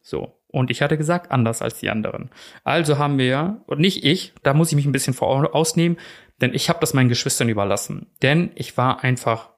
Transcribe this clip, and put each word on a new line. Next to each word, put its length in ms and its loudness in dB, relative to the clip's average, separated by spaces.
So. 320 -10
Und 240 0
ich 100 -4
hatte 160 2
gesagt, 340 -2
„Anders 300 2
als 180 -6
die 120 -2
anderen.“ 400 -6
Also 340 2
haben 220 0
wir, 480 0
und 120 -4
nicht 240 0
ich, 380 0
da 120 2
muss 180 4
ich 40 0
mich 120 2
ein 40 2
bisschen 220 -2
vor-, 400 0
ausnehmen, 440 2
denn 140 2
ich 140 -2
habe 100 0
das 140 0
meinen 160 4
Geschwistern 400 -2
überlassen. 580 -4
Denn 320 2
ich 220 -12
war 260 0
einfach 540 -2